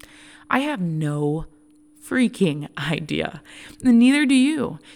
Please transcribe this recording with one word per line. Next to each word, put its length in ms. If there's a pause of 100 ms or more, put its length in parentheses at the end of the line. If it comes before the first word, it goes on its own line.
(500)
I 100
have 200
no 680 (580)
freaking 640 (100)
idea. 640 (420)
And 140
neither 260
do 100
you. 440 (180)